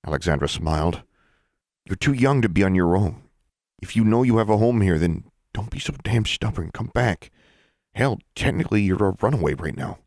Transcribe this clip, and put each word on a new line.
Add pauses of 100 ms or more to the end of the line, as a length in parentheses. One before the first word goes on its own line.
Alexandra
smiled. (800)
"You're
too
young
to
be
on
your
own. (580)
If
you
know
you
have
a
home
here,
then (280)
don't
be
so (100)
damn
stubborn.
Come
back. (640)
Hell, (140)
technically,
you're
a
runaway
right
now."